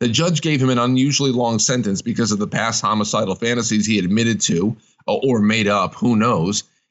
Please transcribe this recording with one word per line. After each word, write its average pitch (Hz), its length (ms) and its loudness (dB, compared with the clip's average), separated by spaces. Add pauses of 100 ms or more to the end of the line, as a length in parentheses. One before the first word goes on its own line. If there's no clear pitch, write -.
The 123 80 0
judge 156 320 0
gave 151 220 0
him 131 80 2
an 123 80 2
unusually 131 520 2
long 117 280 0
sentence 107 420 -2
because 113 320 -2
of 104 60 0
the 104 80 -2
past 113 340 -2
homicidal 107 540 -2
fantasies 113 520 0
he 110 120 0
admitted 107 440 0
to, 92 320 0 (320)
uh, 104 80 -2
or 123 260 0
made 107 280 2
up, 98 260 0
who 120 220 0
knows, 104 480 0 (260)